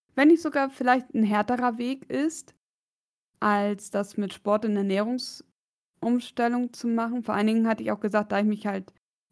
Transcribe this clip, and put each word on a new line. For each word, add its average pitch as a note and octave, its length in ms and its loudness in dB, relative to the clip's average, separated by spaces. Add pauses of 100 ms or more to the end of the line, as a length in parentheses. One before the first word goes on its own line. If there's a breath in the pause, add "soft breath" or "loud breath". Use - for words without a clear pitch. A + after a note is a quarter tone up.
(160)
wenn C#4+ 120 6
nicht E4 160 6
sogar C#4+ 260 0
vielleicht B3+ 460 0
ein A3+ 80 4
härterer A3+ 560 0
Weg C4 320 -6
ist, D4 420 -4 (880)
als G3+ 500 0
das G3+ 280 -4
mit G3+ 160 -4
Sport G#3+ 320 0
und G#3 100 0
Ernährungsumstellung A#3+ 2000 -4
zu - 140 -6
machen. A#3 360 -2
Vor G#3+ 100 -4
allen G#3 140 2
Dingen A3+ 200 4
hatte A3 140 0
ich A3 100 -2
auch G#3 100 -6
gesagt, G#3 300 -2
da G3+ 80 2
ich G#3 60 2
mich G#3+ 220 -2
halt G3 260 -6 (380)